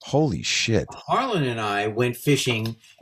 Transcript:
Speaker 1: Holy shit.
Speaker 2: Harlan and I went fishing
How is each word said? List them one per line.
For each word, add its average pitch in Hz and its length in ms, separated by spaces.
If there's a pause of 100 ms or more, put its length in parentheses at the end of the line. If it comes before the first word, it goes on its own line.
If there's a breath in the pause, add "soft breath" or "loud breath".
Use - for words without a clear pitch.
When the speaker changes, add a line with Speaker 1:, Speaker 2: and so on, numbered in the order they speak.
Speaker 1:
Holy 135 400
shit. 98 480
Speaker 2:
Harlan 214 540
and 117 160
I 104 260
went 117 300
fishing 113 600 (260 loud breath)